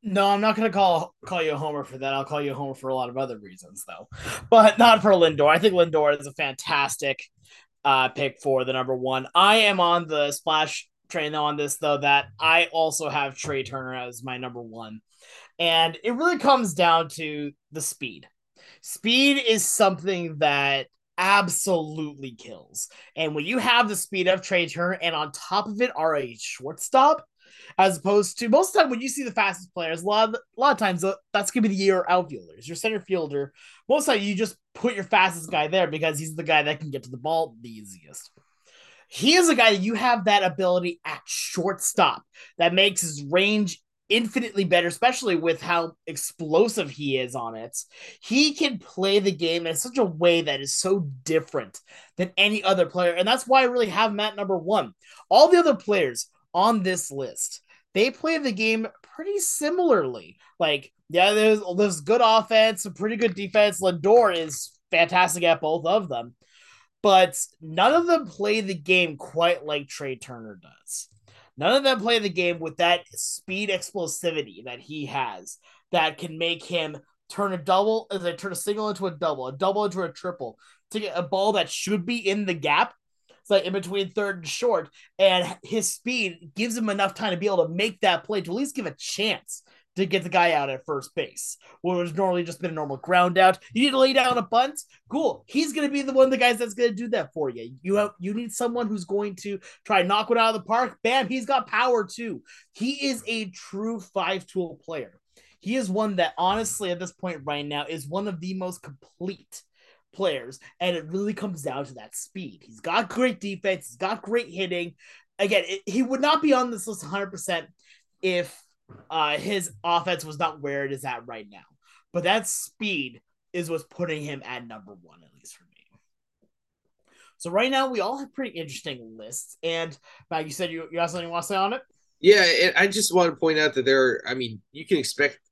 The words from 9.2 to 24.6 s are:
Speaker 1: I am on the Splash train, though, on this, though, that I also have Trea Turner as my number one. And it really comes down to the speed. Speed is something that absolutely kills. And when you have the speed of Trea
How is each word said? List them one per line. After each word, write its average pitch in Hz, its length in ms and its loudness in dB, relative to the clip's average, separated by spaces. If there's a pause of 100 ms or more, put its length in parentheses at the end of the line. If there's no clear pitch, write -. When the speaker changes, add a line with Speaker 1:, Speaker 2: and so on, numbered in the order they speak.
Speaker 1:
I 196 240 6
am 202 220 2
on 175 280 2
the 147 240 0
Splash 156 560 -2 (220)
train, 151 220 -4
though, 151 140 -2
on 147 100 -2
this, 147 220 -4
though, 147 200 0
that 143 300 2 (120)
I 165 320 4
also 160 380 -2
have 139 280 -4
Trea 139 260 -6
Turner 127 320 -10
as 123 280 -12
my 127 140 -10
number 123 240 -10
one. 110 380 -16 (580)
And 165 460 2
it 240 100 0
really 320 240 0
comes 247 360 2
down 165 360 4
to 151 420 -8 (200)
the 151 100 -10
speed. 107 460 -10 (540)
Speed 269 680 2
is 220 180 2
something 175 720 0
that 139 480 2 (300)
absolutely 160 1120 0
kills. - 580 -16 (260)
And 156 180 -4
when 151 120 -4
you 233 120 -2
have 240 300 2
the 208 80 -4
speed 180 320 -2
of 185 140 2
Trea 175 260 0